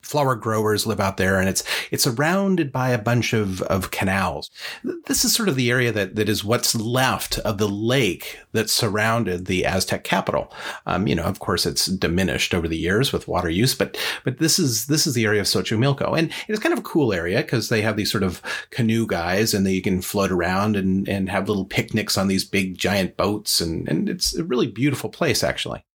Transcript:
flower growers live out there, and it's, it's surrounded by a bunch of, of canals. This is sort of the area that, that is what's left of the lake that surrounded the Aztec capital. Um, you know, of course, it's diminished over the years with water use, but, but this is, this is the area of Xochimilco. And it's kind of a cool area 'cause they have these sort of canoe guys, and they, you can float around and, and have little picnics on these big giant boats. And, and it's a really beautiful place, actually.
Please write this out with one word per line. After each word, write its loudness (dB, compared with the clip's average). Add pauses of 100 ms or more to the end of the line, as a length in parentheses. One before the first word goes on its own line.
flower 2
growers 2
live -2
out 2
there, 4
and 2
it's, 0 (260)
it's -2
surrounded 2
by 0
a 2
bunch 2
of, 0
of 0
canals. -2 (540)
This 0
is 2
sort 2
of 2
the 2
area 2
that, -2
that 2
is 0
what's 2
left 0
of -2
the 2
lake 0 (120)
that 0
surrounded 0
the 0
Aztec -2
capital. -2 (320)
Um, 0
you 2
know, -2
of -2
course, -2
it's -2
diminished 0
over 0
the -2
years 0
with -4
water 0
use, 2
but, -4 (280)
but -4
this 2
is, 0
this 2
is -2
the 2
area 4
of -2
Xochimilco. 0
And 0 (160)
it's -2
kind 2
of -2
a -10
cool 2
area 0
'cause -2
they 2
have 0
these -2
sort 0
of -2 (300)
canoe 2
guys, 0
and 2
they, 2
you 2
can 2
float 0
around 2
and, 0
and -2
have -2
little 0
picnics -2
on 2
these 2
big -2
giant 0
boats. -2
And, -2
and 0
it's -2
a -2
really 2
beautiful -2
place, 0
actually. -4